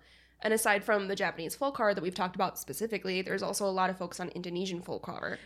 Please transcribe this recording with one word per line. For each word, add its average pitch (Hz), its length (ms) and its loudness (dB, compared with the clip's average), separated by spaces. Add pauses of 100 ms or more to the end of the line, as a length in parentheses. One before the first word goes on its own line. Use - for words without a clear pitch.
(420)
And 220 100 4
aside 214 320 4
from 208 240 4
the 196 80 0
Japanese 170 380 -2
folk 277 240 0
horror 208 160 6
that 196 100 -2
we've 180 100 0
talked 185 220 -2
about 190 220 0
specifically, 190 640 -2
there's 196 200 -2
also 196 220 0
a 196 80 2
lot 185 160 4
of 185 80 0
focus 175 240 -6
on 180 80 -4
Indonesian 180 540 -4
folk - 240 -6
horror. - 400 -4